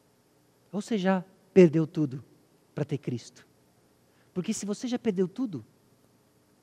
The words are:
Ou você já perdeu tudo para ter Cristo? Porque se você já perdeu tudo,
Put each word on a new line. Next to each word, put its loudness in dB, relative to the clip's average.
Ou -6
você -4
já 0
perdeu 8
tudo -6
para -6
ter -6
Cristo? -12
Porque -6
se -10
você -6
já -4
perdeu -2
tudo, -8